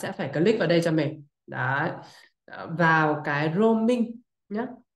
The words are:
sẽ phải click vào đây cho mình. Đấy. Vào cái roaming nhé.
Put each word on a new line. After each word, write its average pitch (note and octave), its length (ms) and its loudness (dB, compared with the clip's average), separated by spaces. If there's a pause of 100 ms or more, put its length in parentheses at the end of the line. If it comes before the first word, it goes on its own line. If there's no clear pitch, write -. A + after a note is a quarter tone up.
sẽ F#3 100 -6
phải C#3+ 220 -6
click G#3+ 260 4
vào F3+ 80 2
đây E3+ 160 4
cho E3+ 80 2
mình. D#3 340 -2 (220)
Đấy. C3+ 440 -4 (800)
Vào D#3+ 560 2
cái D3+ 320 -2
roaming A3+ 640 2 (280)
nhé. G#3+ 160 -6 (300)